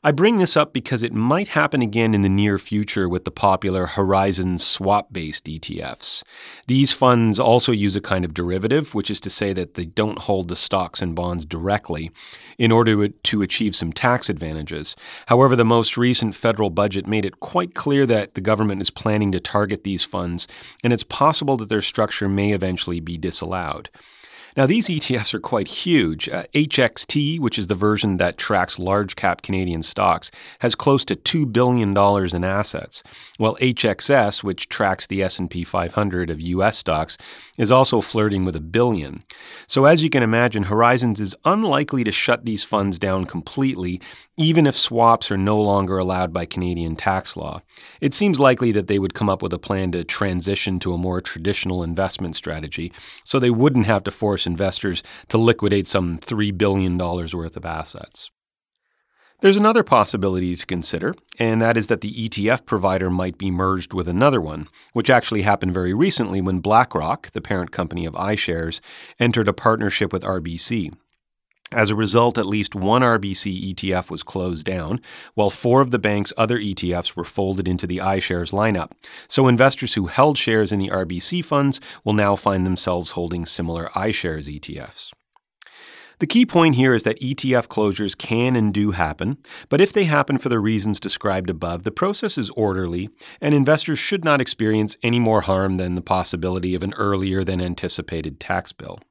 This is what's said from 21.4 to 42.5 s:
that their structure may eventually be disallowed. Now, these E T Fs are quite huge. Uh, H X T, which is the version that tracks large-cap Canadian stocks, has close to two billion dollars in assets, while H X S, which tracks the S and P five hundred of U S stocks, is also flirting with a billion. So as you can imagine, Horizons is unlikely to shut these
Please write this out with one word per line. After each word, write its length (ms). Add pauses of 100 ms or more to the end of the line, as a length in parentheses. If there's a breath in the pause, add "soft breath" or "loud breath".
that 120
their 120
structure 460
may 240
eventually 480
be 180
disallowed. 720 (680 loud breath)
Now, 120
these 220
E 100
T 160
Fs 180
are 60
quite 280
huge. 640
Uh, 140 (100)
H 240
X 280
T, 340
which 180
is 100
the 80
version 420
that 200
tracks 400
large-cap 640
Canadian 400
stocks, 480 (300 loud breath)
has 160
close 300
to 100
two 300
billion 480
dollars 400
in 100
assets, 580 (360 loud breath)
while 220
H 240
X 260
S, 340
which 260
tracks 380
the 160
S 160
and 100
P 140
five 300
hundred 360
of 100
U 220
S 160
stocks, 400 (400 loud breath)
is 140
also 280
flirting 460
with 100
a 60
billion. 600 (420 loud breath)
So 200
as 180
you 60
can 140
imagine, 400
Horizons 560
is 160 (100)
unlikely 580
to 80
shut 340
these 180